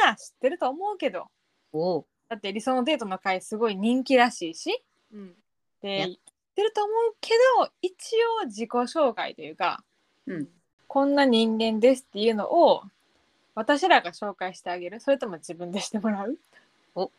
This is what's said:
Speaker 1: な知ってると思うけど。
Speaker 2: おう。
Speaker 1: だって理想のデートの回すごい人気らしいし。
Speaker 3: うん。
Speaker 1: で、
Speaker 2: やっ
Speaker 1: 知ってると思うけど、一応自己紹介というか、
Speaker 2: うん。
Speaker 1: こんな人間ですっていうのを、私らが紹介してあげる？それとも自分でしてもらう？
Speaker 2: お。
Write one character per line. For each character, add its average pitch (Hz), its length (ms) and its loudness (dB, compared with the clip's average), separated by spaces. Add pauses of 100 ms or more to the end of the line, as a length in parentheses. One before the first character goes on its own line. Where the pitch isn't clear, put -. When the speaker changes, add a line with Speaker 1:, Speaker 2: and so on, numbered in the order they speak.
Speaker 1:
な 226 100 2
知 - 160 -20
っ - 80 -20
て 254 80 0
る 330 120 -2
と 269 100 -2
思 370 220 -6
う 392 60 -10
け 302 120 -4
ど。 180 220 -10 (400)
Speaker 2:
お 165 300 -2
う。 - 40 -20 (240)
Speaker 1:
だ 226 80 -8
っ - 20 -16
て 196 140 -8
理 214 80 -6
想 262 140 -2
の 254 80 0
デ 294 140 0
ー - 20 -6
ト 226 80 -8
の 185 100 -6
回 185 240 -2
す - 160 -10
ご 226 100 0
い 202 80 -2
人 233 280 0
気 262 120 2
ら 240 140 6
し 165 220 -8
い - 20 -14
し。 415 300 -6 (280)
Speaker 3:
う 214 60 -20
ん。 185 180 -18 (460)
Speaker 1:
で、 196 160 -6
Speaker 2:
や 190 80 -2
っ 180 40 -6
Speaker 1:
知 180 40 -12
っ - 40 -20 (360)
て 392 100 0
る 440 100 0
と 415 120 -2
思 427 80 -4
う 453 260 0
け - 140 -2 (260)
ど、 - 120 0 (100)
一 - 340 -6 (280)
応 - 20 -4
自 220 220 -8
己 - 20 -20
紹 240 440 0
介 160 200 -6
と - 80 -18
い 151 80 -12
う 160 60 -16
か、 - 280 -2 (440)
Speaker 2:
う 185 100 -8
ん。 147 100 -8 (400)
Speaker 1:
こ 277 180 2
ん 285 100 2
な 277 100 6
人 226 320 4
間 220 220 0
で 254 160 6
す 254 80 -16
っ - 80 -20
て 196 80 -10
い 214 100 2
う 226 60 0
の 208 160 -4
を、 294 320 6 (720)
私 285 340 2
ら 285 120 8
が 175 100 -8
紹 202 240 -8
介 185 180 -6
し - 80 -20
て - 80 -8
あ 180 80 -4
げ 175 140 -10
る？ 220 80 -14
そ - 100 -4
れ 269 80 4
と 262 100 -8
も 175 100 -8
自 165 180 -14
分 175 160 -10
で 196 80 -4
し - 100 -8
て 220 80 -6
も 214 140 0
ら 202 140 -4
う？ 269 120 -6 (560)
Speaker 2:
お。 185 260 -6